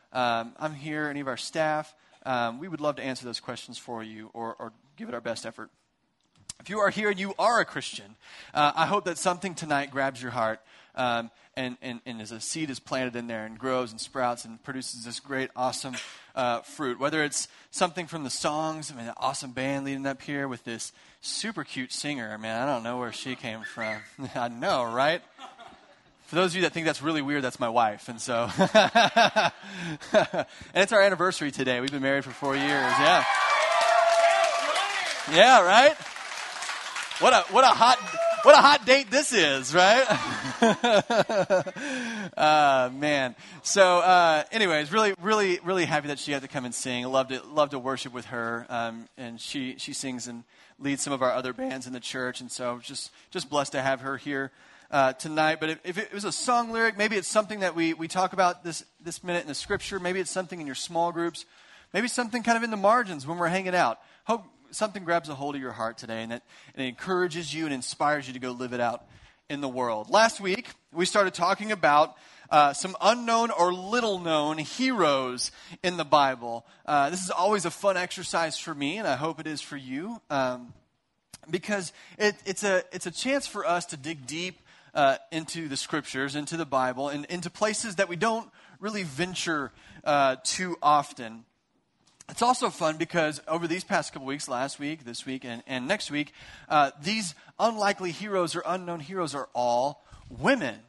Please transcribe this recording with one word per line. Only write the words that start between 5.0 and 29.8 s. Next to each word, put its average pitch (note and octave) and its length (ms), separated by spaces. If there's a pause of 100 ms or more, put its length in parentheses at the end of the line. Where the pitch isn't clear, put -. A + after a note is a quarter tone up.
it B2 60
our A#2 80
best A2+ 240
effort. A2+ 240 (880)
If - 80
you G#3 120
are G3 100
here G#3 180
and G3+ 100
you G3 200
are A3 220
a E3+ 40
Christian, G#2+ 520 (360)
uh, D3 240
I D#3+ 80
hope G3 220
that E3+ 100
something F3+ 380
tonight C#3+ 360
grabs C3+ 300
your B2 100
heart, A2+ 300 (340)
um, A#2 360 (260)
and, B2+ 240
and, B2 240
and A2+ 160
as G#2+ 120
a A2+ 80
seed D#3+ 280
is B2+ 100
planted B2+ 380
in A#2+ 120
there A2 180
and A2+ 120
grows B2+ 340
and A2+ 80
sprouts A#2+ 440
and A2+ 180
produces C3 400
this A#2 180
great, C3 360
awesome, B2+ 400 (380)
uh, A#2+ 260
fruit. B2 400
Whether D3 240
it's - 240 (220)
something F3 360
from D#3 180
the B2 60
songs, D#3 600
I - 20
mean, A#2 120
the A#2 100
awesome C3 360
band C3+ 340
leading C#3 200
up C3+ 140
here C#3+ 280
with B2 160
this - 280 (300)
super - 420
cute B2+ 280
singer. A#2+ 440
Man, A2+ 320
I - 20
don't A#2+ 120
know A#2+ 160
where A#2+ 140
she B2+ 240
came A2 260
from. A2 340 (200)
<laughs> C3 180
I B2 140
know, B2 360
right? C3 380 (1040)
For - 100
those F3+ 140
of E3 60
you F#3 60
that D#3+ 120
think E3 100
that's D3+ 160
really D3+ 220
weird, C#3+ 200
that's B2 160
my A#2+ 120
wife. A2+ 400
And A2+ 100
so, A#2 340
<laughs> F#3 200
and G#3+ 800 (1200)